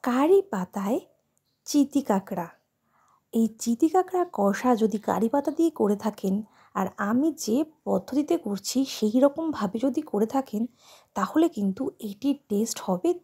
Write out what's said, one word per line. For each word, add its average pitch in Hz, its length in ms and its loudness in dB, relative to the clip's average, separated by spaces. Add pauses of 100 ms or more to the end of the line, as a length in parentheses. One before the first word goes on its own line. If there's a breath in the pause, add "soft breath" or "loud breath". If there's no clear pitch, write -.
কারি 285 360 4 (120)
পাতায় 202 480 -4 (680)
চিতি 277 420 0
কাঁকড়া। 190 380 -2 (840)
এই 226 120 2 (140)
চিতি 233 300 0
কাঁকড়া 370 320 2 (160)
কষা 202 340 2 (100)
যদি 220 160 2 (100)
কারি 196 260 2
পাতা 285 180 0
দিয়ে 330 280 2
করে 208 160 2 (100)
থাকেন, 202 300 -2 (400 soft breath)
আর 190 120 -2 (220)
আমি 254 180 2 (180)
যে 220 120 2 (300)
পদ্ধতিতে 254 480 0 (100)
করছি 202 320 -4 (180)
সেই 214 200 0 (100)
রকমভাবে 277 600 -2
যদি 277 160 0 (100)
করে 214 240 0
থাকেন, 262 280 -2 (520 soft breath)
তাহলে 302 300 2 (100)
কিন্তু 202 280 -2 (260)
এটির 277 280 -4 (100)
টেস্ট 214 300 -2 (100)
হবে 185 220 0 (140)